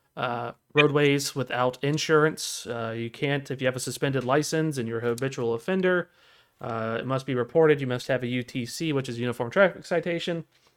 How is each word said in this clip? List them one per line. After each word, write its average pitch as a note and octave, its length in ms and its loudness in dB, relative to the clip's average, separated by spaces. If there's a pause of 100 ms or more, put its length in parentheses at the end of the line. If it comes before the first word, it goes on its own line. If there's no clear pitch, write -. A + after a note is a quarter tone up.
(160)
uh, A#2+ 360 -4 (200)
roadways C#3+ 600 4
without B2+ 480 0
insurance. D3+ 840 0
Uh, A#2 300 -6
you A#2 140 -6
can't, C#3+ 400 -2
if C3 100 -6
you B2+ 60 -2
have B2+ 100 2
a B2 40 -4
suspended C3+ 440 -2
license D3+ 540 2
and A2+ 100 -4
you're A2+ 120 -4
a A#2+ 80 -2
habitual B2 440 -2
offender, F3+ 560 0 (540)
uh, A2+ 360 -4
it - 80 -6
must C3 200 -2
be C#3 80 -2
reported. D3 440 4
You C3+ 80 -4
must B2 220 -4
have B2+ 140 0
a B2+ 40 -4
U B2 160 -2
T A#2+ 220 -6
C, D#3 300 -4
which C3 140 -2
is A#2+ 80 -6
a A#2 40 -6
uniform A#2+ 300 -2
traffic F#3 340 4
citation, E3+ 600 -2 (320)